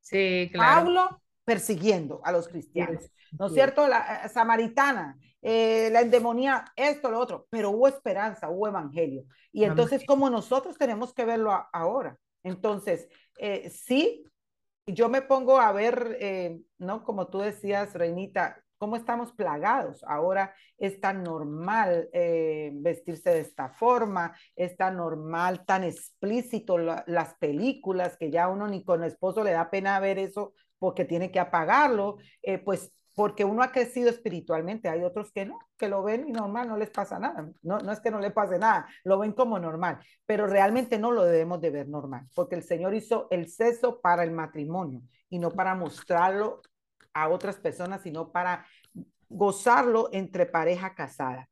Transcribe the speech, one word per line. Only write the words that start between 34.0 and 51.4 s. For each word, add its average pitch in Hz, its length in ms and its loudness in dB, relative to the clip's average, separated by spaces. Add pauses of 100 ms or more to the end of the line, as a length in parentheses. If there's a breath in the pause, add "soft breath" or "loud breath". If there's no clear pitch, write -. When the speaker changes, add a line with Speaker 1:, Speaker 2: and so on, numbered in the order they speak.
Speaker 2:
espiritualmente, 175 800 -4
hay 165 140 -2
otros 180 280 -4
que 196 140 -8
no, 403 140 -14 (180)
que 214 120 -4
lo 196 140 -2
ven 226 240 -2
y 277 60 -8
normal, 226 360 -4
no 214 100 -6
les 208 100 -4
pasa - 300 -6
nada, 196 320 -8 (100)
no, 196 200 -4
no 196 120 -6
es 214 80 -8
que 233 100 -2
no 214 80 -6
les 202 140 -4
pase 190 260 0
nada, 202 300 2 (160 loud breath)
lo 190 140 4
ven 214 140 -2
como 226 260 0
normal, 165 400 -4 (260 soft breath)
pero 208 220 0
realmente 214 520 4
no 226 120 0
lo 220 140 4
debemos 170 360 2
de 165 80 0
ver 143 180 -4
normal, 135 480 -10
porque 180 200 -2
el 160 80 -6
Señor 180 320 -2
hizo 220 360 -2
el 170 200 -2
sexo 233 500 0
para 175 240 4
el 165 60 -2
matrimonio 156 720 -6 (260)
y 180 100 -8
no 170 120 -2
para 190 240 -2
mostrarlo 185 880 0 (500)
a 156 160 -2
otras 180 280 -2
personas, 180 460 -8
sino 165 280 -10
para 180 340 -2 (640 soft breath)
gozarlo 226 840 2
entre 180 340 -2
pareja 175 480 -2
casada. 131 580 -8